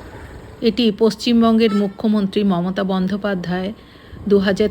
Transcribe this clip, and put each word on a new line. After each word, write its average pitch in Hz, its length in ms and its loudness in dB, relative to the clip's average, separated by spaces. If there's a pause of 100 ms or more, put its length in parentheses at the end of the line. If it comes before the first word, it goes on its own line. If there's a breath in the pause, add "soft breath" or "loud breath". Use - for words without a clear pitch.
(600 loud breath)
এটি 233 240 2 (120)
পশ্চিমবঙ্গের 226 800 2
মুখ্যমন্ত্রী 202 680 0
মমতা 190 400 0
বন্দ্যোপাধ্যায় 185 840 -4 (580 loud breath)
দু 202 120 4
হাজার 202 320 0